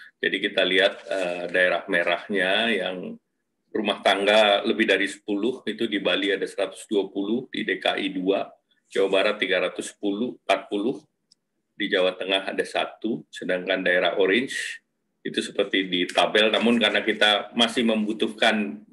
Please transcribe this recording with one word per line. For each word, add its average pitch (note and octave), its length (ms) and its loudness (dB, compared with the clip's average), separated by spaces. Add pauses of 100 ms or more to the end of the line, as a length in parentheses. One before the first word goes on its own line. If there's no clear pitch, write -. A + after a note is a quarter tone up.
(200)
Jadi - 200 -2
kita G2 240 0
lihat, F#2+ 440 2
eh, F2 440 -4
daerah F2+ 360 2
merahnya F#2 840 0
yang F2+ 440 -4 (560)
rumah G2+ 320 -2
tangga G2+ 600 6
lebih A2 200 2
dari G2 240 2
sepuluh, G#2+ 560 -4
itu A2+ 240 -4
di G2+ 120 -2
Bali F#2+ 320 0
ada F#2 120 -2
seratus - 440 -6
dua G2 200 0
puluh, G2+ 440 -4
di - 120 -6
D F#2+ 160 -2
K F#2 160 -2
I F#2+ 160 -4
dua, F#2 360 -2 (400)
Jawa F#2+ 200 0
Barat G2 320 2
tiga F#2 200 0
ratus F2+ 360 -6
sepuluh, G#2 480 -4
empat F#2+ 240 -2
puluh, G2+ 320 -4 (800)
di G#2 80 -2
Jawa F#2 240 2
Tengah F#2+ 320 -2
ada F#2+ 160 -4
satu, - 720 -4
sedangkan F2+ 480 -2
daerah F2+ 400 2
orange G#2+ 640 0 (400)
itu - 160 -4
seperti G2 480 -2
di F2+ 160 0
tabel, G#2+ 480 2
namun A2 240 2
karena G#2+ 240 2
kita G#2 560 0
masih A#2 320 2
membutuhkan, G#2+ 1040 0